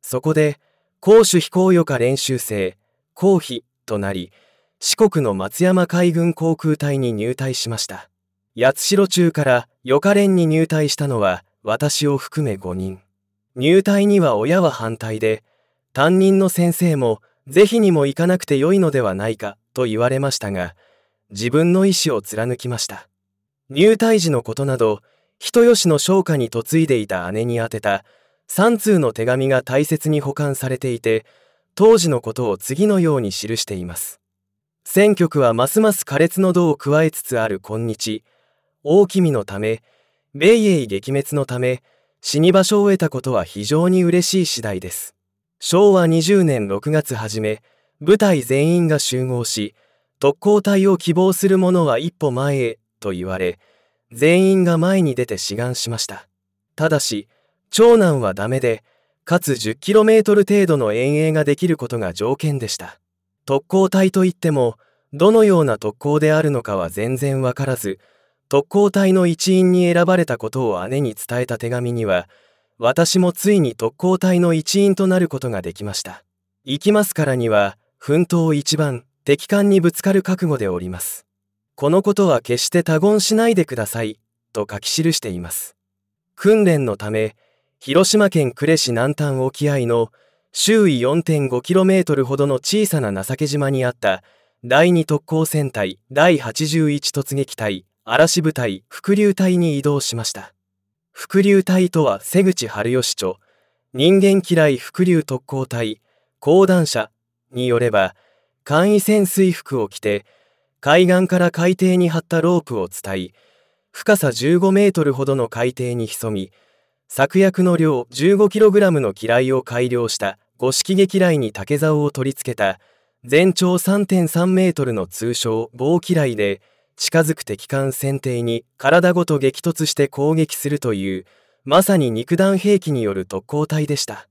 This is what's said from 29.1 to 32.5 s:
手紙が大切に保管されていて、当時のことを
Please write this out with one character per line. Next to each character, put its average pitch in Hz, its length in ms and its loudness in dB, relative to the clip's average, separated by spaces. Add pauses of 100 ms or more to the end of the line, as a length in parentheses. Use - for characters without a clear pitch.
手 113 120 -4
紙 131 240 0
が 131 140 0
大 139 220 0
切 156 240 -4
に 151 120 0
保 139 120 -6
管 143 220 -4
さ 131 140 -8
れ 131 80 -4
て 127 140 -6
い 117 80 -6
て、 110 260 -2 (500)
当 226 220 6
時 170 120 2
の 127 120 0
こ 104 120 -10
と 120 160 -4
を 95 80 -2